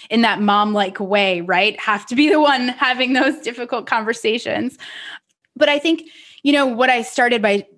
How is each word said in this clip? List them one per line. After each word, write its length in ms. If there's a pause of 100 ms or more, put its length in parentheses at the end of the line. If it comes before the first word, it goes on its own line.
in 120
that 200
mom-like 580
way, 400
right? 400
Have 280
to 80
be 140
the 120
one 260
having 460
those 260
difficult 480
conversations. 880 (800)
But 140
I 100
think, 240 (400)
you 80
know, 160
what 220
I 120
started 400
by 240 (120)